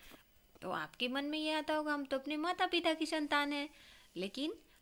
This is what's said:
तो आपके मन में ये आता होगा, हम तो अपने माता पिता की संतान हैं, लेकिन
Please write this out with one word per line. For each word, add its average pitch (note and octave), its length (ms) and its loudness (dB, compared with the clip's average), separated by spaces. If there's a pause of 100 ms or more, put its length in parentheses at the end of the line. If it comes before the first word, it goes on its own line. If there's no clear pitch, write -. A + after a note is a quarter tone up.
(600)
तो F#3 100 -4
आपके E3 360 -2
मन C#4 180 -2
में D4 120 -2
ये D#4 160 0
आता D4+ 200 0
होगा, D4+ 200 2
हम C#4+ 120 0
तो C4+ 120 0
अपने C#4+ 200 -4
माता F4+ 300 2
पिता F4 260 4
की D#4+ 120 0
संतान D4 480 2
हैं, C#4+ 140 -2 (480)
लेकिन B3 380 -2 (280)